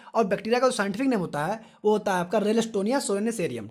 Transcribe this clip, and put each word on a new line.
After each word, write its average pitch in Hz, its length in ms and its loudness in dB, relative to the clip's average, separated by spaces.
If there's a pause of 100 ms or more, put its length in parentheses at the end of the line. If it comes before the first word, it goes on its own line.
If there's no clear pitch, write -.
(160)
और 226 100 4
बैक्टीरिया 202 340 0
का 262 80 4
जो 247 40 4
साइंटिफिक 202 360 -2
नेम 240 120 2
होता 151 260 -2
है 214 140 -2 (260)
वो 208 60 6
होता 208 220 0
है 180 60 0
आपका 180 200 0
Ralstonia 220 600 0
solanacearum, 196 680 -2